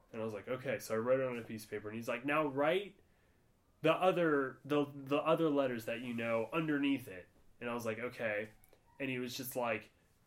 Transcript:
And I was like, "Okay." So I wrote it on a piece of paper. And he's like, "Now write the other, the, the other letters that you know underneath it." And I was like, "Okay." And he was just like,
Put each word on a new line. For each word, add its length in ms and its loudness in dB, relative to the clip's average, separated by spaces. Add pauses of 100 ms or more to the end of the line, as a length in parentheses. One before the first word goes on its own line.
(120)
And 80 -6
I 40 -2
was 100 -4
like, 140 -10
"Okay." 320 -2
So 140 -6
I 40 2
wrote 220 4
it 80 0
on 100 -4
a 40 -6
piece 220 -10
of 60 -18
paper. 180 -6
And 80 -6
he's 120 -8
like, 160 -4
"Now 220 2
write 480 0 (880)
the 100 6
other, 720 2
the, 220 2 (200)
the 120 4
other 300 4
letters 380 2
that 140 -4
you 140 -6
know 380 0
underneath 560 0
it." 200 -14 (320)
And 100 -6
I 40 -2
was 120 -4
like, 140 -2
"Okay." 480 -2 (500)
And 100 -4
he 120 -2
was 160 -6
just 200 -6
like, 320 -2 (380)